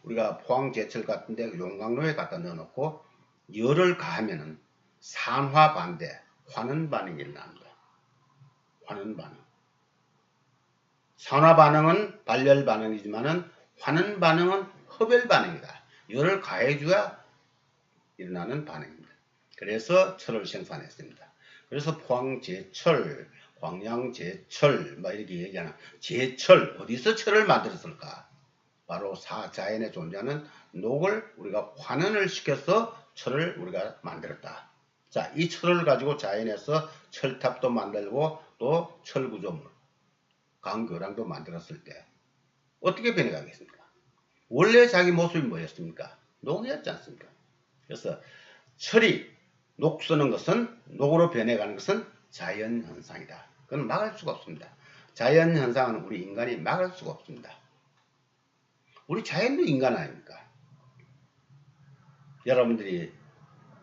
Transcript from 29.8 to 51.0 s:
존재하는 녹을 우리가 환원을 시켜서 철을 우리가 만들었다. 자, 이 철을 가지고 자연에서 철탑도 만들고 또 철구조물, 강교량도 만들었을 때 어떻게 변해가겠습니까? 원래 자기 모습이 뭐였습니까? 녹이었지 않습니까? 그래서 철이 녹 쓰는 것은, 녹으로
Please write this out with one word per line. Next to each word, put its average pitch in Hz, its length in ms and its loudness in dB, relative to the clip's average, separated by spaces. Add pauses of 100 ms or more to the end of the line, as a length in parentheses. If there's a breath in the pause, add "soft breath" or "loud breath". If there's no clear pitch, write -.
존재하는 101 520 -8 (280 loud breath)
녹을 151 640 -2
우리가 101 400 -8
환원을 190 500 -2
시켜서 175 720 0 (160)
철을 147 460 -4
우리가 92 420 -8
만들었다. - 680 -14 (400)
자, - 260 -4
이 165 140 0
철을 175 360 2
가지고 139 320 2
자연에서 110 720 -4 (220 loud breath)
철탑도 - 580 -2
만들고 110 720 -4 (160 loud breath)
또 160 460 -2
철구조물, 101 640 -6 (920)
강교량도 101 640 -6
만들었을 82 580 -12
때 - 220 -20 (760)
어떻게 220 320 0
변해가겠습니까? 92 640 -4 (720)
원래 220 380 8
자기 180 240 4
모습이 170 360 0
뭐였습니까? - 720 -10 (220)
녹이었지 220 500 -6
않습니까? - 380 -16 (580)
그래서 - 340 -8 (580 loud breath)
철이 - 520 4 (460)
녹 - 280 0
쓰는 147 280 4
것은, 208 540 -2
녹으로 160 440 4